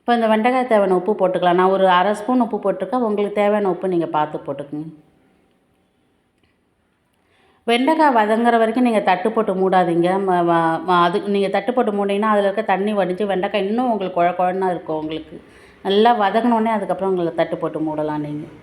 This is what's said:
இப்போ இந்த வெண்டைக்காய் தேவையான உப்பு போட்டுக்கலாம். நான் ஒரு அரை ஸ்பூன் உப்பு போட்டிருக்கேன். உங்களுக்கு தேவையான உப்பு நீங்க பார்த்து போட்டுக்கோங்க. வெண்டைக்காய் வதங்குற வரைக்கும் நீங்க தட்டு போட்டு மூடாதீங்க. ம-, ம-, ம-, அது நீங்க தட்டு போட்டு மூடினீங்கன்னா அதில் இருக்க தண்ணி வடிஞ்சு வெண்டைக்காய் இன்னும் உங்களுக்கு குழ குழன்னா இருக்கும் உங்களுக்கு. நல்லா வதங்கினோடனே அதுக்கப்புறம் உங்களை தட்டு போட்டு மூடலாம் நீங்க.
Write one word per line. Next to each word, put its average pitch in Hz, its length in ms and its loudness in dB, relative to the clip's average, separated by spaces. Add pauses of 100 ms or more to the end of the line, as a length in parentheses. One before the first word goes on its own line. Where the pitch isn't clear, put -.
இப்போ 240 180 0
இந்த 226 120 0
வெண்டைக்காய் 247 400 2
தேவையான 202 300 4
உப்பு 214 180 -2
போட்டுக்கலாம். 180 400 2
நான் 185 160 4
ஒரு 190 120 4 (100)
அரை 185 240 2
ஸ்பூன் 254 240 0
உப்பு 214 180 -6
போட்டிருக்கேன். 196 460 -2
உங்களுக்கு 208 320 -2
தேவையான 208 320 2
உப்பு 180 200 -4
நீங்க 165 220 0
பார்த்து 151 220 -2 (100)
போட்டுக்கோங்க. 147 420 -10 (2750)
வெண்டைக்காய் 285 460 2
வதங்குற 226 460 2
வரைக்கும் 226 260 2
நீங்க 220 200 2
தட்டு 185 260 0
போட்டு 214 260 0
மூடாதீங்க. 180 480 2 (200)
ம-, 180 100 2 (100)
ம-, 165 380 2
ம-, 180 100 2 (100)
அது 175 120 0 (160)
நீங்க 196 220 0
தட்டு 196 200 -2
போட்டு 214 220 0
மூடினீங்கன்னா 202 360 -2
அதில் 202 140 2
இருக்க 196 220 -4
தண்ணி 196 300 0
வடிஞ்சு 185 320 -2
வெண்டைக்காய் 196 340 -2
இன்னும் 240 260 -2
உங்களுக்கு 190 280 -4
குழ 175 180 2
குழன்னா 185 360 -2
இருக்கும் 160 280 -6
உங்களுக்கு. 160 340 -10 (520)
நல்லா 214 240 4 (100)
வதங்கினோடனே 226 560 0
அதுக்கப்புறம் 190 360 -4
உங்களை 170 280 -2
தட்டு 165 220 -4
போட்டு 156 240 -4
மூடலாம் 151 400 -4
நீங்க. 151 200 -10 (140)